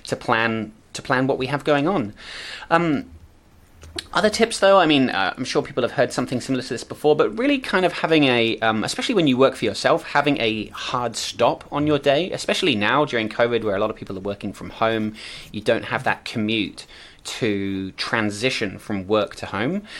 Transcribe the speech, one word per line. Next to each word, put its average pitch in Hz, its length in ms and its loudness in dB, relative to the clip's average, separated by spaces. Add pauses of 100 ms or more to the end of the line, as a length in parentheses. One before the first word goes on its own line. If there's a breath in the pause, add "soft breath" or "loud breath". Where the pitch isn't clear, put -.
to - 120 -4
plan, 113 560 0 (220)
to - 80 -10
plan 131 240 0
what 135 100 0
we 127 120 -4
have 139 140 -4
going 143 240 2
on. 147 280 -2 (560 loud breath)
Um, 165 340 0 (1080)
other 208 180 4
tips, 226 300 0
though, 196 180 8
I 170 80 6
mean, 135 240 4
uh, 95 260 -2
I'm 123 80 -6
sure 147 160 0
people 139 220 -4
have 113 100 -2
heard 123 200 2
something 123 280 -2
similar 127 220 -2
to - 60 -10
this 117 160 -6
before, 147 320 2
but 214 200 2
really 277 220 2
kind 185 260 0
of 170 80 2
having 160 320 4
a, 117 360 4
um, 110 240 2
especially - 300 -4
when 175 120 4
you 127 100 4
work 127 200 4
for - 80 -4
yourself, 127 400 2
having 143 360 0
a 110 260 -2
hard 120 500 -6
stop - 560 0
on 147 140 0
your 147 120 2
day, 143 320 2
especially 180 460 0
now 117 280 4
during 113 240 -2
covid, 120 360 0
where 101 100 0
a 98 60 0
lot 107 100 0
of 110 60 -8
people 104 200 -10
are 92 40 -8
working 101 320 -8
from 92 180 -14
home. 110 440 -2 (360 loud breath)
You 104 100 -8
don't 113 260 0
have 117 180 -4
that 107 200 -2
commute 107 600 -4 (380 loud breath)
to 98 680 -2
transition 107 840 -2
from 95 300 -6
work 104 280 2
to - 100 -10
home. 147 360 -4 (180 loud breath)